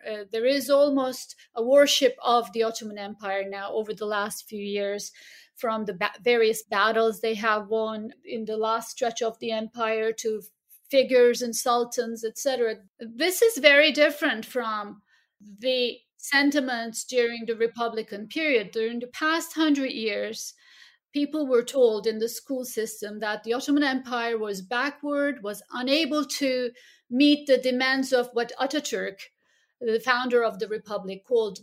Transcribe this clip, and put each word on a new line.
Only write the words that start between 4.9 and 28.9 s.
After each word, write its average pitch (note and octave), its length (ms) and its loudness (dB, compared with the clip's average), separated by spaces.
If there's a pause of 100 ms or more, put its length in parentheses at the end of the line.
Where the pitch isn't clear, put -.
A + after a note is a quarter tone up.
from A3 300 -4
the G3+ 80 -8
ba-, F#3 180 -4 (120)
various A3+ 400 2
battles A3 560 2
they A3+ 160 -2
have G#3+ 320 0
won A3 460 -4 (100)
in A3+ 220 -8
the G#3+ 120 -6
last A3 340 -2
stretch A#3 300 -4
of A3+ 180 -4
the A#3 120 -6
empire A3 640 -2
to A3 280 -4 (480)
figures B3 520 6
and A#3 140 -6
sultans, A#3+ 680 -2
et A3 140 -6
cetera. A#3+ 380 -2 (240)
This A#3+ 420 -2
is A4+ 160 4
very C#4+ 340 8
different D4 540 2
from G#3+ 560 -6 (580)
the B3 380 0 (200)
sentiments C4 880 0
during A#3 420 0
the A3+ 80 -2
Republican A3 720 -4
period. C4+ 420 0
During A3+ 300 -4
the B3 80 -10
past D#4+ 460 -2
hundred C#4+ 380 2
years, G#3+ 640 -6 (600)
people C#4+ 340 -2
were A#3+ 160 4
told A#3 420 2
in A3 140 -2
the A3+ 100 -2
school B3+ 360 -8
system G#3+ 560 -8
that G#3+ 220 -4
the A3+ 100 -2
Ottoman C#4+ 300 2
Empire A#3+ 540 -2
was G#3 240 -6
backward, C#4+ 800 -2
was G3+ 300 -10
unable C#4 540 0
to B3+ 460 -2 (380)
meet D4 380 4
the C4 100 6
demands B3+ 560 0
of B3 200 2
what A#3 260 -2
Ataturk, A3+ 580 -4 (600)